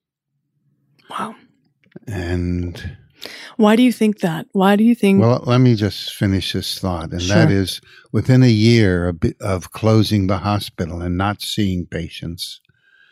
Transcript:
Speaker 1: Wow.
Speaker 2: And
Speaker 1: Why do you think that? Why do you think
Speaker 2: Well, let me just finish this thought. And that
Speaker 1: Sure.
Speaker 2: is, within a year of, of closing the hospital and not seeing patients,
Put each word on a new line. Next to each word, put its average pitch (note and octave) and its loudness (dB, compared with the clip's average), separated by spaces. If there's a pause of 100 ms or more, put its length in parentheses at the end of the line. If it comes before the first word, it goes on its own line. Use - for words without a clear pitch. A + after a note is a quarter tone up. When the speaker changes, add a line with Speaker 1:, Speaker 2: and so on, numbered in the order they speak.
(1120)
Speaker 1:
Wow. G#3+ -10 (720)
Speaker 2:
And F2 -6 (580)
Speaker 1:
Why G#3+ 4
do A#3+ 4
you B3+ 4
think G#3+ 0
that? D#3+ -4
Why G3 2
do G#3 2
you A#3 4
think G3 2
Speaker 2:
Well, A#2 2
let B2 4
me B2 6
just G2+ -4
finish F#2+ -2
this - -6
thought. E2+ -6
And F2+ -6
that G2+ 4
Speaker 1:
Sure. - 2
Speaker 2:
is, G2 -2 (320)
within B2+ 4
a B2+ 6
year G#2+ 4
of, E2 -8 (200)
of F#2+ -6
closing G#2+ 2
the F#2+ -2
hospital F2 -6
and F2 -4
not G2 -4
seeing F#2 -4
patients, - -12 (500)